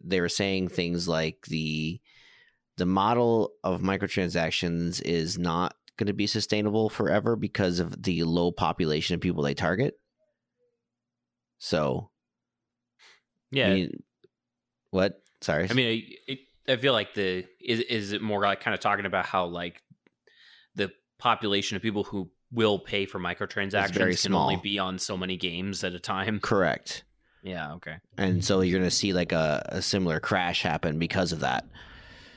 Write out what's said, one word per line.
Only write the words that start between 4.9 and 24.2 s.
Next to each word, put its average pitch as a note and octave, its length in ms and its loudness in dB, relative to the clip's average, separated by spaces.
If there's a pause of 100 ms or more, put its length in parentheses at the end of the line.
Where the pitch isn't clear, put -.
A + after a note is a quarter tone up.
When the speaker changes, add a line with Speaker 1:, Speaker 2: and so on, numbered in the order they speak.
Speaker 1:
is E2+ 340 -2
not F2 380 0 (220)
gonna G2+ 160 0
be G2+ 120 0
sustainable G#2+ 640 0
forever G#2+ 460 2
because F#2+ 440 0
of E2 220 -4
the E2+ 220 0
low E2+ 280 2
population D#2+ 640 0
of D#2+ 80 -2
people F2 220 0
they C#2+ 100 0
target. F#2+ 460 0 (1600)
So, D#2 500 -2 (1400)
Speaker 2:
Yeah. C3 160 2
Speaker 1:
I G2 60 6
mean, F#2 300 0 (880)
what? F#2+ 300 0 (200)
Sorry. E2 280 0
Speaker 2:
I A2+ 40 0
mean, B2+ 140 2
I, - 440 -6
it, C3+ 80 -8 (280)
I C3 100 2
feel C3 160 2
like G#2 200 -2
the, F#2 320 0 (140)
is, A2+ 220 0
is G#2 300 -2
it G#2 100 -2
more G#2 200 -2
like G2+ 200 2
kinda G#2 160 -2
talking G2+ 280 0
about F2+ 200 0
how, F#2 200 0
like, F2 360 -8 (920)
the - 160 -2 (260)
population G#2 580 0
of F2+ 60 -4
people G#2 220 -2
who F#2+ 280 -6 (200)
will G#2+ 280 4
pay G2+ 260 -2
for F#2+ 140 -8
microtransactions G2 680 -2
Speaker 1:
It's F2+ 80 -2
very F2+ 180 4
Speaker 2:
can F#2+ 180 0